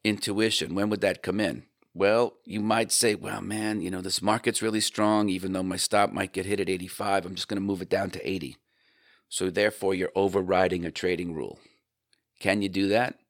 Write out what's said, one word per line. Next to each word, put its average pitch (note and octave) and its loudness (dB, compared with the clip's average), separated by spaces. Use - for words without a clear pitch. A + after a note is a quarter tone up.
intuition. G#2+ 0
When G2+ 0
would G#2 0
that F#2+ 2
come F#2 -2
in? D#2+ -2
Well, G#2 2
you G#2 -6
might A2 2
say, G#2 4
"Well, G#2 -8
man, G#2+ -4
you F2 -4
know, F#2 -6
this F#2 -4
market's G#2+ 0
really G#2+ 0
strong. G#2+ 4
Even F#2 -2
though F#2 -2
my F#2 -2
stop G2+ 2
might F#2+ -4
get F#2 -4
hit G2 0
at F2+ -2
eighty-five, F#2+ -2
I'm F#2 -10
just F2+ -8
gonna G2+ -4
move G2 -2
it F#2 -8
down F#2+ 0
to E2 -8
eighty. E2+ -6
So F#2+ -2
therefore, G2 0
you're F#2 -2
overriding F#2 2
a E2 -4
trading F2 -2
rule." G#1+ -8
Can G#2 2
you G2 0
do G2 0
that? A2+ 0